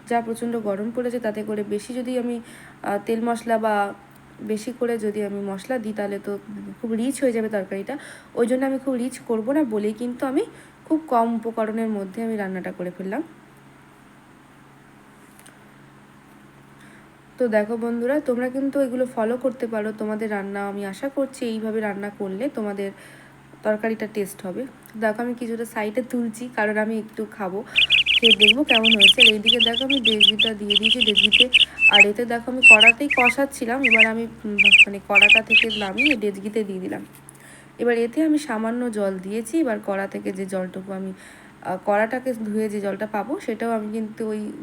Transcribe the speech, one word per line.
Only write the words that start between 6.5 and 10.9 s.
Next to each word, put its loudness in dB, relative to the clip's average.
খুব -4
রিচ -2
হয়ে 4
যাবে -2
তরকারিটা। -4
ওই 2
জন্য 2
আমি 0
খুব -2
রিচ -4
করব -2
না 4
বলেই 0
কিন্তু -6
আমি 0
খুব 0